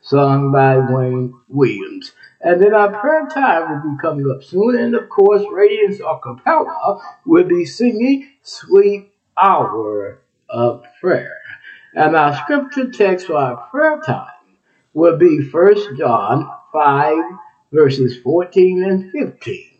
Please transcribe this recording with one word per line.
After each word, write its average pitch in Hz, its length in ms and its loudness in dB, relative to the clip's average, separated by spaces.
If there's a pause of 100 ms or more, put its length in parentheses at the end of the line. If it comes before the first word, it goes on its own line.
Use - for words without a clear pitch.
sung 139 500 2
by 135 280 4
Wayne 127 540 -2 (160)
Williams. 110 640 -4 (280)
And 175 200 2
then 208 120 4
our 208 260 2
prayer 294 340 0
time 165 500 -2
will 151 100 -6
be - 80 -10
coming 143 300 -4
up - 120 -10
soon. 226 360 0
And 233 160 -2
of - 140 -6
course, 202 420 4
Radiance 202 500 2
a 156 180 -6
cappella 202 800 -4 (240)
will 180 200 4
be 170 200 0
singing 240 640 -2 (140)
Sweet 202 680 0 (260)
Hour 107 840 -2 (280)
of 120 340 -2 (180)
Prayer. - 360 -4 (580)
And 156 200 2
our 147 200 2
scripture 269 560 -4
text 190 360 0
for 156 100 -2
our 123 200 -2 (140)
prayer 302 340 0
time 101 220 -6 (680)
will 165 240 2
be 156 240 0
First 190 560 2
John 135 520 -2 (240)
five, 151 500 2 (480)
verses 135 520 2
fourteen 180 600 2
and 190 280 -2
fifteen. 117 580 -8 (100)